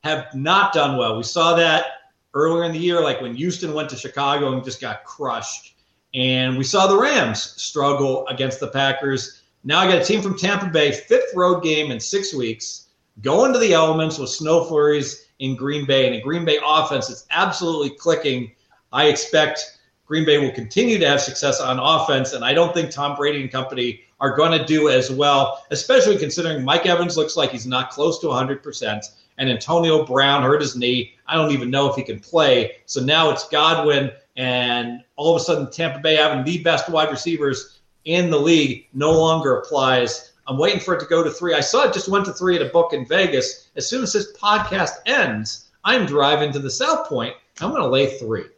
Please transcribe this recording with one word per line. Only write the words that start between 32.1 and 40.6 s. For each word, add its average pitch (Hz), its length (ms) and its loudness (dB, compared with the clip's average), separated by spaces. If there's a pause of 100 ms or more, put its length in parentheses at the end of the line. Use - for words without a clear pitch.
play. 131 640 2
So - 160 -6
now 156 280 4
it's - 200 -4
Godwin, 147 600 2 (260)
and 123 640 -2 (140)
all 160 180 4
of 165 60 0
a - 40 -6
sudden 151 240 0
Tampa 160 300 -6
Bay 156 160 2
having 147 300 2
the 165 180 -4
best 165 260 0
wide 156 220 0
receivers 143 680 -4 (260)
in 170 260 0
the 151 80 2
league 147 540 2
no 147 180 2
longer 160 460 4
applies. 127 760 0 (160)
I'm 135 100 -4
waiting 185 220 2